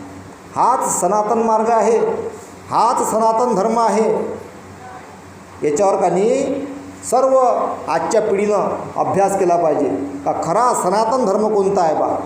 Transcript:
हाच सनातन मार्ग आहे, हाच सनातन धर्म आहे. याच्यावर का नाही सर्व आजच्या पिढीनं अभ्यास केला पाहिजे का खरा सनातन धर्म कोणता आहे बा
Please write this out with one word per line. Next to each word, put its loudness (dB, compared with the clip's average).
हाच 2
सनातन 0
मार्ग 2
आहे, 4
हाच 2
सनातन 2
धर्म 0
आहे. 0
याच्यावर 2
का 2
नाही 0
सर्व 4
आजच्या 0
पिढीनं 0
अभ्यास 2
केला 4
पाहिजे 2
का 0
खरा 2
सनातन 0
धर्म 2
कोणता 2
आहे 2
बा 0